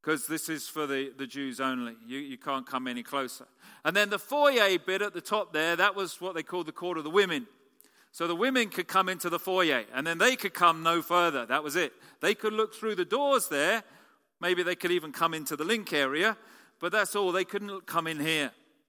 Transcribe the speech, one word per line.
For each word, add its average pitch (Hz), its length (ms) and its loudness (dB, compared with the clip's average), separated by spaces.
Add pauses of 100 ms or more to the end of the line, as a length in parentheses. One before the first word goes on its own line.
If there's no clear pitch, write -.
'cause 151 260 -2
this 156 220 -6
is 151 180 -6
for 151 180 -6
the, 135 320 -4
the 139 80 -6
Jews 131 360 -8
only. 123 340 -4 (100)
You, 127 140 -10
you 139 180 -12
can't 135 300 -6
come 127 200 -6
any 120 160 -6
closer. 135 440 -6 (380)
And 165 100 0
then 208 140 4
the 202 100 -2
foyer 247 600 4
bit 190 220 -2
at 208 120 -4
the 170 80 -8
top 196 320 -4
there, 165 240 2
that 190 180 4
was 190 240 -6
what 180 160 -6
they 160 80 -4
called 175 220 -6
the 156 80 -12
court 175 240 -6
of 151 80 -6
the 156 40 -6
women. 170 380 2 (640)
So 170 160 -4
the 170 80 0
women 240 320 2
could 180 220 -6
come 185 180 4
into 180 220 -4
the 165 100 -2
foyer, 165 540 2
and 135 120 -2
then 165 120 -2
they 240 180 6
could 196 180 -6
come 165 300 4
no 165 180 2
further. 165 440 2
That 139 180 0
was 147 140 -4
it. 160 160 0 (260)
They 208 160 2
could 214 160 -4
look 214 220 -2
through 220 220 -4
the 180 100 0
doors 269 420 2
there. 170 380 2 (560)
Maybe 180 220 2
they 175 120 0
could 175 160 -2
even 165 220 -2
come 165 200 0
into 156 220 -4
the 147 80 -6
link 202 300 -2
area, 151 440 2 (420)
but 170 120 -4
that's 208 240 0
all. 196 160 2
They 185 140 0
couldn't 202 400 -8
come 165 220 -2
in 160 120 -6
here. 151 320 0 (380)